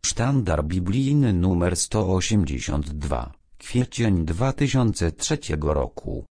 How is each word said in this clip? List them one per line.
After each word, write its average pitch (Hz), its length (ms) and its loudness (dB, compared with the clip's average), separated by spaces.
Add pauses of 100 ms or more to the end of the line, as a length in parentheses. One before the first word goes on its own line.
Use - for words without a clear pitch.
Sztandar 107 600 0
biblijny 113 680 2
numer 90 420 2
sto 95 380 0
osiemdziesiąt 76 760 0
dwa, 69 440 -4 (240)
kwiecień 113 680 0
dwa 98 280 0
tysiące 120 580 0
trzeciego 76 640 -2
roku. - 520 -4 (140)